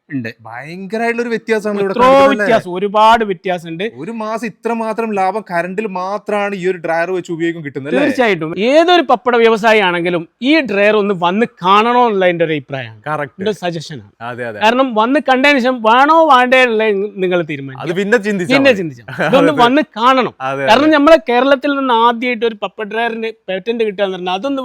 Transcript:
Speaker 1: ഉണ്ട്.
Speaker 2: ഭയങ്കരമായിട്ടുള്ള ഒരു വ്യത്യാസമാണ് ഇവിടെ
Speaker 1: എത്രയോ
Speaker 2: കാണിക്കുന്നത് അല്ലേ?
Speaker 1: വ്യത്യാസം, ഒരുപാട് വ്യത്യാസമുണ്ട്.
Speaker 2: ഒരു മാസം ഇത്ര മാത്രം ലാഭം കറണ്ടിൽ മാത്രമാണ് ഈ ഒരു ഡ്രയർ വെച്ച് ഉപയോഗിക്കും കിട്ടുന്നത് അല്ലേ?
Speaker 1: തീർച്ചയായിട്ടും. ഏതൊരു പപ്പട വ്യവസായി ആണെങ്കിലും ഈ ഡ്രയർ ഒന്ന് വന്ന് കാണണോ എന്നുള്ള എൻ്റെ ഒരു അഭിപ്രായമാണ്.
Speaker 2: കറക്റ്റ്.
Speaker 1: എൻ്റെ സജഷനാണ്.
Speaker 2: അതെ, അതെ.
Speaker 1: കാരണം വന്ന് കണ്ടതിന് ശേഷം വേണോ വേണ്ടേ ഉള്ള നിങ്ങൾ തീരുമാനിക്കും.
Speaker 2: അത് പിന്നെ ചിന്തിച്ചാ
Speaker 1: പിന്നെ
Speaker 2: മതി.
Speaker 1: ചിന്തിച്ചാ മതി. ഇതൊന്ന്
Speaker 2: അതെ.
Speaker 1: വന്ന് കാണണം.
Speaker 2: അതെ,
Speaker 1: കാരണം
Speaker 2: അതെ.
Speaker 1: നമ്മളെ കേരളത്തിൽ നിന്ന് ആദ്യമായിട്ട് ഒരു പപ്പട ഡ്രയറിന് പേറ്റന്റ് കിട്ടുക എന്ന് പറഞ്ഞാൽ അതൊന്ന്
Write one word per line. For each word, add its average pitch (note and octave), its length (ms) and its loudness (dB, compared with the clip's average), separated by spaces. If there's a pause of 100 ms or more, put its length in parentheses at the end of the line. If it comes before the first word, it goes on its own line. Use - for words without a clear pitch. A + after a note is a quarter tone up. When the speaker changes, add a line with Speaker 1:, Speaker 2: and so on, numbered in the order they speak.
(140)
Speaker 1:
ഉണ്ട്. B2 140 -6 (180)
Speaker 2:
ഭയങ്കരമായിട്ടുള്ള F#3+ 800 -6
ഒരു A#3+ 100 -4
വ്യത്യാസമാണ് G#3+ 480 -4
ഇവിടെ G3 120 -2
Speaker 1:
എത്രയോ B3 140 4
Speaker 2:
കാണിക്കുന്നത് C4+ 240 6
അല്ലേ? G#3 140 0
Speaker 1:
വ്യത്യാസം, F#3+ 300 0
ഒരുപാട് G#3+ 540 2
വ്യത്യാസമുണ്ട്. F3 540 -6 (180)
Speaker 2:
ഒരു F3+ 100 -10
മാസം A3+ 400 -6
ഇത്ര - 200 -8 (100)
മാത്രം A3 360 -4
ലാഭം F#3+ 320 -2
കറണ്ടിൽ F3+ 380 -4
മാത്രമാണ് G3+ 680 -4
ഈ F3 160 -8
ഒരു F3+ 140 -4
ഡ്രയർ E3+ 300 -2
വെച്ച് F3 200 -6
ഉപയോഗിക്കും E3 300 -4
കിട്ടുന്നത് C3+ 260 -8
അല്ലേ? C4+ 140 0
Speaker 1:
തീർച്ചയായിട്ടും. G3+ 480 0 (140)
ഏതൊരു E4 420 4
പപ്പട A#3+ 260 0
വ്യവസായി A3+ 520 4
ആണെങ്കിലും F3 360 -2 (260)
ഈ - 20 4 (180)
ഡ്രയർ G#3 320 2
ഒന്ന് G3+ 140 0 (100)
വന്ന് G3+ 200 0 (180)
കാണണോ A3+ 420 4
എന്നുള്ള G3 280 0
എൻ്റെ E3 140 0
ഒരു D#3+ 100 -2
അഭിപ്രായമാണ്. A#2+ 500 -10
Speaker 2:
കറക്റ്റ്. D3 340 -8
Speaker 1:
എൻ്റെ G#3 120 -2 (100)
സജഷനാണ്. D#3 480 -8 (180)
Speaker 2:
അതെ, B2 200 -8
അതെ. G#2+ 160 -12
Speaker 1:
കാരണം B3+ 220 0 (140)
വന്ന് C4 280 0
കണ്ടതിന് C4 300 2
ശേഷം B3 300 -2
വേണോ C#4 280 4 (140)
വേണ്ടേ B3+ 380 4
ഉള്ള A3 140 0 (400)
നിങ്ങൾ F3+ 180 0 (100)
തീരുമാനിക്കും. C3+ 320 -12
Speaker 2:
അത് D#3+ 160 -6
പിന്നെ G#3 280 2
ചിന്തിച്ചാ G3+ 280 0
Speaker 1:
പിന്നെ C#4 160 4
Speaker 2:
മതി. G3 100 0
Speaker 1:
ചിന്തിച്ചാ C#3+ 280 -8
മതി. D3 180 -2
ഇതൊന്ന് C#4 260 4
Speaker 2:
അതെ. C4+ 120 2
Speaker 1:
വന്ന് C4+ 160 2 (160)
കാണണം. A#3+ 420 2
Speaker 2:
അതെ, C3+ 300 -4
Speaker 1:
കാരണം C4+ 200 4
Speaker 2:
അതെ. D#4 80 4
Speaker 1:
നമ്മളെ D#4 220 6 (100)
കേരളത്തിൽ C4+ 500 2
നിന്ന് C4 140 -2
ആദ്യമായിട്ട് A#3 520 0
ഒരു A3+ 180 -4
പപ്പട G3+ 300 -10
ഡ്രയറിന് A3+ 380 -4 (180)
പേറ്റന്റ് A3+ 340 -4
കിട്ടുക G3+ 220 -2
എന്ന് F#3+ 120 -6
പറഞ്ഞാൽ F#3 220 -4
അതൊന്ന് C4+ 260 -4